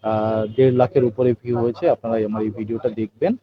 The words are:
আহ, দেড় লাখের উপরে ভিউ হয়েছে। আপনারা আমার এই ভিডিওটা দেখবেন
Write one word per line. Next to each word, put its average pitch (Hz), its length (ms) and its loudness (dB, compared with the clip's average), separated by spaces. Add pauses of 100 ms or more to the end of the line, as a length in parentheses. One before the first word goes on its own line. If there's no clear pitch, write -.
আহ, 110 440 0 (100)
দেড় 131 160 6
লাখের 123 320 2
উপরে 123 280 2 (100)
ভিউ 120 160 -4
হয়েছে। 120 320 0
আপনারা 113 360 0
আমার 107 160 -4
এই 107 80 -2
ভিডিওটা 110 380 -4
দেখবেন 113 540 -2